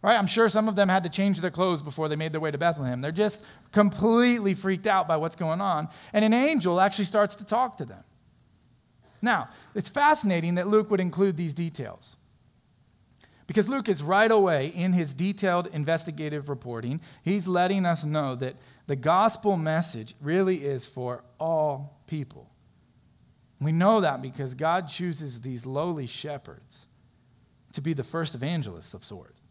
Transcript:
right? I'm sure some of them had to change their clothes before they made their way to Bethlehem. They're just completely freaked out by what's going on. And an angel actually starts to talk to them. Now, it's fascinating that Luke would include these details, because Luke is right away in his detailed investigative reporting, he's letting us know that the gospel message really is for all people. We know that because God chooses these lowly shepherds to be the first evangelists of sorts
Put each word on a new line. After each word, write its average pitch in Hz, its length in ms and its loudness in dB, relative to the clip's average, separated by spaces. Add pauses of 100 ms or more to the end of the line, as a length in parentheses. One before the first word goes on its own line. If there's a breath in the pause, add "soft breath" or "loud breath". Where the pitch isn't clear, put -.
right? 220 140 6
I'm 196 120 2
sure 226 200 4
some 214 200 2
of 208 80 -2
them 202 120 4
had 185 140 2
to 170 60 -4
change 196 320 0
their 175 100 -2
clothes 175 320 0
before 151 260 -4
they 151 60 -2
made 156 180 -4
their 156 80 -4
way 156 120 -2
to 143 40 -4
Bethlehem. 143 440 -2
They're 143 100 -4
just 202 320 0 (300 loud breath)
completely 220 800 4
freaked 190 320 -4
out 190 220 2
by 165 80 2
what's 160 180 -2
going 165 260 -4
on. 160 280 -2 (240 loud breath)
And 214 120 4
an 220 80 6
angel 233 480 4
actually 196 260 2
starts 208 280 2
to - 100 -16
talk 240 340 -2
to 151 60 -6
them. 95 200 -18 (1160)
Now, 208 280 0 (260 loud breath)
it's 202 140 -4
fascinating 202 680 2
that 180 140 0
Luke 214 240 4
would 190 80 2
include 180 360 0
these 160 180 -4
details, 147 640 -10 (1300 soft breath)
because 180 200 2
Luke 262 200 -2
is 175 120 0
right 196 300 4
away 175 380 4
in 175 240 0
his 165 200 0
detailed 180 540 0
investigative 151 800 -4
reporting, 123 520 -6 (240 loud breath)
he's 185 240 0
letting 185 360 2
us 170 200 0
know 147 320 -2
that 127 180 -6 (320 soft breath)
the 143 80 -2
gospel 190 640 2
message 160 640 -4
really 170 440 0
is 139 220 -4
for 123 380 -8 (160)
all 151 500 0 (160)
people. - 440 -10 (1080)
We 151 140 0
know 196 300 4
that 143 180 0
because 131 340 -8
God 160 340 -2
chooses 147 520 -6
these 123 240 -10
lowly 143 420 -4
shepherds - 800 -12 (840)
to - 80 -8
be 156 140 -2
the 139 100 -6
first 165 300 -6
evangelists 123 580 -6
of 95 100 -14
sorts - 380 -16 (100)